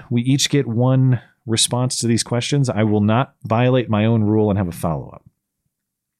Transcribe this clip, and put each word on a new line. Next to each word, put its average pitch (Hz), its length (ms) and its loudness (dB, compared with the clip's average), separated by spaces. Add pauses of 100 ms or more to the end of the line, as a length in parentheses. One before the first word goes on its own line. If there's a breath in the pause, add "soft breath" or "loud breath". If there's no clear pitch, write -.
we 120 140 0
each 131 260 0
get 139 180 0
one 127 540 2 (240 loud breath)
response 120 540 -2
to 120 80 -2
these 113 160 0
questions. 123 480 -2
I 104 140 0
will 107 160 2
not 110 340 0 (100)
violate 120 420 2
my 107 180 0
own 113 180 2
rule 107 260 2
and 98 80 0
have 98 100 -2
a 85 40 -6
follow-up. 80 520 -8 (960)